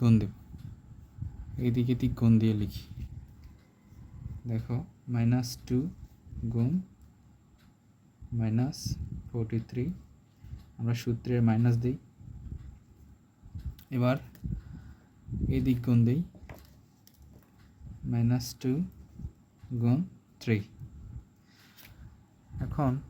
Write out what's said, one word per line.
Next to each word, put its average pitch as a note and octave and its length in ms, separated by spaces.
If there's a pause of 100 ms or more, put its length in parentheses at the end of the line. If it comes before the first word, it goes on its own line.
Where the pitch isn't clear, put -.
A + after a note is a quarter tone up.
গুণ A2+ 180
দেব, G#2+ 100 (1300)
এদিক B2 320
এদিক B2 240
গুণ A2+ 240
দিয়ে A2 160
লিখি। - 520 (1400)
দেখো, A#2 360 (240)
মাইনাস A#2+ 580
টু B2+ 220 (560)
গুণ A#2 360 (1500)
মাইনাস A#2 640 (360)
ফোরটি A#2 280
থ্রি, B2 320 (880)
আমরা A#2 160
সূত্রের A#2+ 480
মাইনাস A#2 340
দিই। B2 220 (1900)
এবার B2 260 (1300)
এদিক B2+ 360
গুণ A#2+ 200
দিই, C3 180 (1800)
মাইনাস A#2+ 560
টু C3 220 (880)
গুণ A#2+ 320 (360)
থ্রি। A2 200 (2000)
এখন C3+ 380 (120)